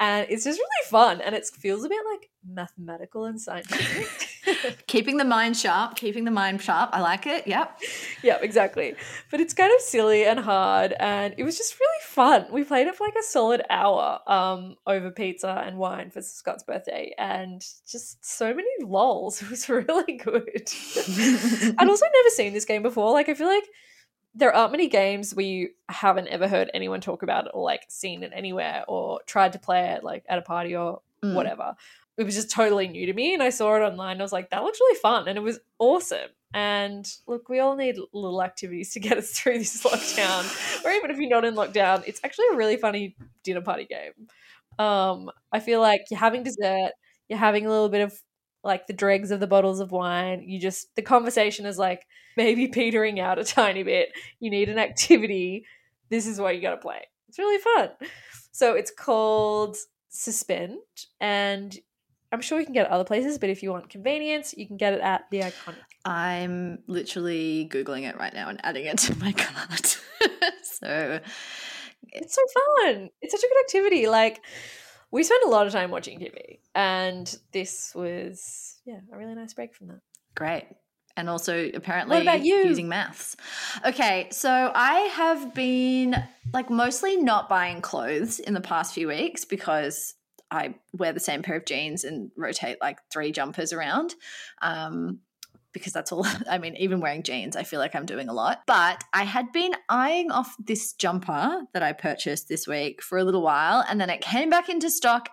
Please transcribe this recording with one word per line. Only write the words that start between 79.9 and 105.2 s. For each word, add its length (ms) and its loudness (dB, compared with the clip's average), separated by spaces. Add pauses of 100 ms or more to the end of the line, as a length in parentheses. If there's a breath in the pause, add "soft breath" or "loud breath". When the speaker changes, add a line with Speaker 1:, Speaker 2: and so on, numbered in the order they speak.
Speaker 2:
Great. 320 -4 (500)
And 120 -6
also 460 -2
apparently 400 -2
Speaker 1:
What 80 4
about 220 2
you? 140 4
Speaker 2:
using 300 2
maths. 480 -6 (480 loud breath)
Okay, 460 0
so 420 2
I 280 4 (120)
have 400 0
been, 640 2 (380)
like, 180 -2
mostly 460 0
not 320 2
buying 320 0
clothes 580 -4
in 160 -4
the 60 -2
past 340 -4
few 140 -4
weeks 360 -4
because 720 -4 (360)
I 240 -6 (180)
wear 200 -2
the 80 -8
same 220 -4
pair 140 -4
of 100 -8
jeans 380 -6
and 320 -10
rotate, 440 -6
like, 180 -4 (120)
three 220 -4
jumpers 400 -6
around, 420 -4 (480 loud breath)
um, 580 -6 (520)
because 200 -12
that's 200 -6
all, 140 -2 (100)
<laughs> 140 -8
I 80 0
mean, 180 -8
even 240 0
wearing 220 -4
jeans, 320 -6
I 80 -4
feel 180 -8
like 140 -2
I'm 120 -6
doing 220 -8
a 40 -8
lot. 340 -2
But 460 4
I 120 2
had 280 -4
been 200 0 (160)
eyeing 420 0
off 280 -4
this 360 -6
jumper 680 -2 (120)
that 80 -2
I 100 0
purchased 560 -6
this 180 -6
week 360 -6
for 160 -4
a 60 2
little 180 2
while, 460 4
and 120 -2
then 100 -2
it 120 -4
came 260 -2
back 200 4
into 220 -2
stock, 420 2